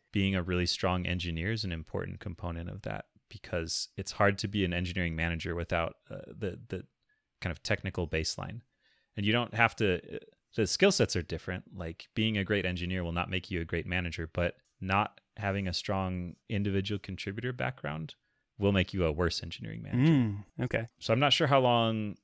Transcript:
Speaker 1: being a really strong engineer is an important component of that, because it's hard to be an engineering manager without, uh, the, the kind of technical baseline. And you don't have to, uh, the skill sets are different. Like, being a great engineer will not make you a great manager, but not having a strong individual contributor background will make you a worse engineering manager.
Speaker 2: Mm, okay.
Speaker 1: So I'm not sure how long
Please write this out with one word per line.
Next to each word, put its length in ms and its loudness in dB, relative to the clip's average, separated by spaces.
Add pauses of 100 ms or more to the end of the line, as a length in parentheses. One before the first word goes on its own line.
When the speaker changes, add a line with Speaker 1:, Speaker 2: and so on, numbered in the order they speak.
(120)
Speaker 1:
being 220 2
a 80 2
really 240 2
strong 400 0
engineer 460 -2
is 120 -4
an 80 -4
important 460 -6
component 520 -6
of 120 -10
that, 220 -6 (240)
because 680 -4
it's 160 -6
hard 260 4
to 100 -2
be 160 2
an 80 2
engineering 420 0
manager 400 -2
without, 420 0 (140)
uh, 60 -8 (100)
the, 320 -6 (100)
the 160 -6 (560)
kind 120 -2
of 100 -12
technical 460 -2
baseline. 540 -4 (540)
And 100 -2
you 60 4
don't 220 0
have 220 4
to, 200 4
uh, 220 -8 (380)
the 100 4
skill 240 4
sets 240 2
are 80 0
different. 420 -6 (120)
Like, 400 -10
being 220 2
a 60 2
great 220 2
engineer 380 -2
will 80 -2
not 180 -2
make 220 -4
you 80 0
a 60 -2
great 200 -2
manager, 460 -4
but 240 0 (240)
not 400 0 (160)
having 320 -2
a 60 -2
strong 600 -2 (140)
individual 500 0
contributor 540 -6
background 640 -6 (440)
will 140 6
make 200 4
you 140 2
a 60 4
worse 300 0
engineering 400 -10
manager. 300 4
Speaker 2:
Mm, 320 2 (200)
okay. 240 -2 (100)
Speaker 1:
So 160 0
I'm 40 4
not 140 4
sure 140 4
how 140 6
long 640 2